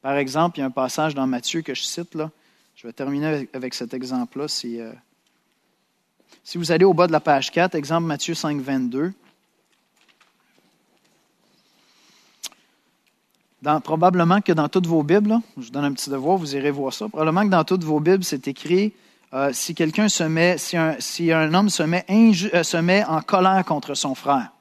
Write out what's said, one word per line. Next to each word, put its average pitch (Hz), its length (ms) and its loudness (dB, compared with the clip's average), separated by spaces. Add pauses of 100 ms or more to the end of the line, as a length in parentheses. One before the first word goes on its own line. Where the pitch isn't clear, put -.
Par 139 120 -4
exemple, 143 440 -2
il - 20 -6
y - 20 -2
a 135 40 -2
un 131 40 -4
passage 139 460 -2
dans 135 100 -2
Matthieu 131 360 -4
que 135 120 -8
je - 80 -8
cite, - 320 -10
là. 156 160 -6 (480)
Je - 80 -20
vais 117 60 -14
terminer 143 340 -4
avec, 147 300 -4
avec 127 160 -8
cet 123 220 -10
exemple-là. 127 540 -6
Si, 117 300 -8
euh, 113 140 -14 (1500)
si - 140 -10
vous 165 140 0
allez 165 120 6
au 190 80 8
bas 175 140 6
de 160 60 0
la 151 80 4
page 139 300 2
quatre, 180 240 0
exemple 160 300 -2
Matthieu 160 300 -4
cinq, 147 260 -4
vingt-deux. 135 540 -2 (4000)
Dans, 147 180 0
probablement 175 640 2
que 180 100 0
dans 156 160 2
toutes 185 180 0
vos 165 160 2
Bibles, 208 280 4
là, 233 100 4 (160)
je 131 80 -12
vous 117 60 -18
donne 143 160 -4
un 143 80 0
petit 139 160 -8
devoir, 143 260 0
vous 151 180 -6
irez 139 160 -2
voir 139 220 -4
ça. 107 160 -8
Probablement 160 380 0
que 202 40 2
dans 165 140 4
toutes 185 180 -2
vos 156 160 0
Bibles, 180 260 2
c'est 139 220 -6
écrit, 180 460 0 (400)
euh, 135 220 -2
si - 200 -6
quelqu'un 175 360 0
se 175 140 -2
met, 160 340 2
si - 180 -6
un, 160 220 0
si 165 340 -2
un 160 220 2
homme 196 160 4
se - 120 -2
met 170 280 0
inju-, 202 440 6
euh, 170 80 4
se 165 140 -2
met 180 280 4
en 156 180 -2
colère 190 420 4
contre 147 300 -4
son 135 200 -4
frère. 135 360 -2 (100)